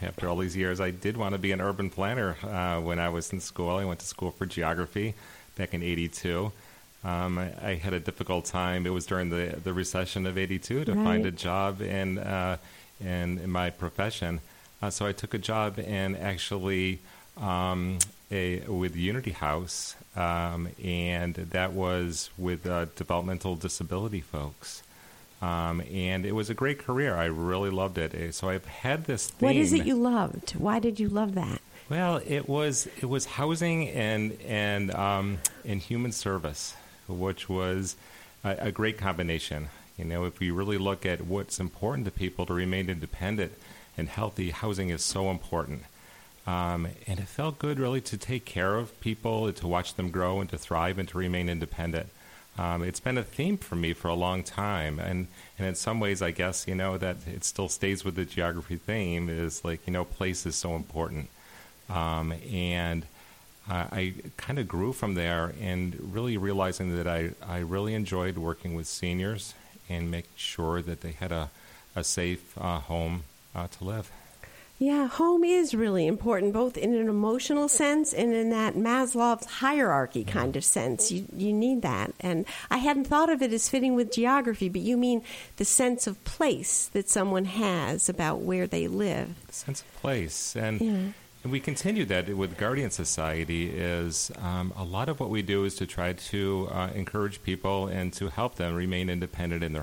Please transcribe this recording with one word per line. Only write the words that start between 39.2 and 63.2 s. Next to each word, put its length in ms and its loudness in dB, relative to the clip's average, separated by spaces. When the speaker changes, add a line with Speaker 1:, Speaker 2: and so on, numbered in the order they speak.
Speaker 1:
You 100 -6
know, 180 0
if 160 -4
we 100 2
really 260 0
look 300 0
at 180 0
what's 360 -4
important 460 -2
to 40 -2
people 360 -2
to 60 -4
remain 380 0
independent 640 -2
and 120 -2
healthy, 420 -2
housing 400 -2
is 140 -2
so 260 2
important. 540 -2
Um, 400 0
and 140 -2
it 80 -6
felt 320 -4
good, 180 -2
really, 220 2
to 160 -6
take 280 -4
care 300 2
of 260 -2
people, 520 0
to 160 -6
watch 260 0
them 160 -2
grow 300 2
and 100 -2
to 80 -4
thrive 400 0
and 120 -2
to 80 -4
remain 300 0
independent. 600 -2
Um, 240 0
it's 160 -2
been 180 -2
a 60 0
theme 340 0
for 200 -6
me 160 2
for 160 -2
a 60 2
long 280 2
time. 560 -2
And, 300 -2
and 100 0
in 80 -2
some 240 -2
ways, 220 2
I 100 2
guess, 340 -2
you 80 -2
know, 240 0
that 180 -2
it 180 -8
still 240 -2
stays 360 0
with 120 -2
the 80 0
geography 520 -2
theme 520 -2
is, 360 -4
like, 220 -4
you 60 -2
know, 120 0
place 400 -2
is 120 -2
so 180 -2
important. 540 -4
Um, 440 0
and, 520 0